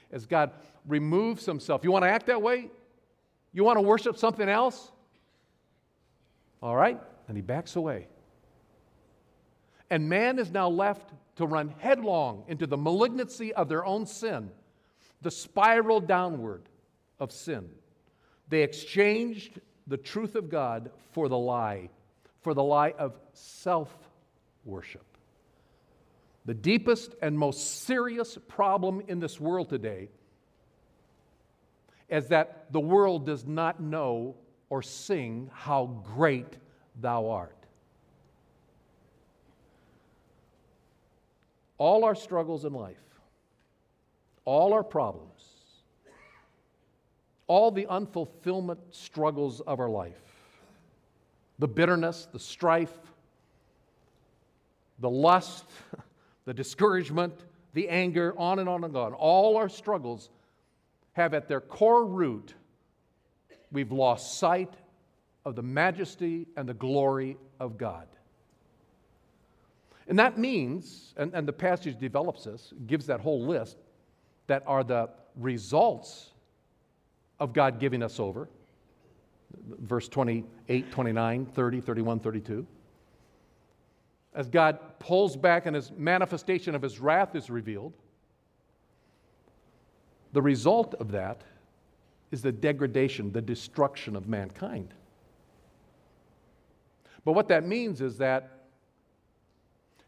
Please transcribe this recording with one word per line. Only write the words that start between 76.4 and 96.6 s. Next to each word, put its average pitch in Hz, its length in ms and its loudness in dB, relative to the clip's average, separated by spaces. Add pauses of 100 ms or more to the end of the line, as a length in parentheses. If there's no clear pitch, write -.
of 131 140 -4
God 131 260 2
giving 123 240 -2
us 113 160 -6
over. 107 280 -6 (1300)
Verse 117 280 -4
twenty-eight, 123 840 -2
twenty-nine, 117 560 -2
thirty, 123 340 0
thirty-one, 117 380 -2
thirty-two. 110 480 -6 (1700)
As 139 120 -6
God 156 300 4 (220)
pulls 185 360 2
back 175 300 4
and 156 100 -2
his 135 160 -6
manifestation 175 840 -2
of 135 60 -4
his 117 180 -6
wrath 165 360 2
is 135 140 -8
revealed, 110 440 -8 (2500)
the 143 80 4
result 143 540 4
of 107 180 -8
that 98 280 -6 (920)
is 131 100 -8
the 135 100 0
degradation, 131 800 -2
the 113 100 -2
destruction 120 760 -4
of 98 120 -10
mankind. 104 640 -8 (2250)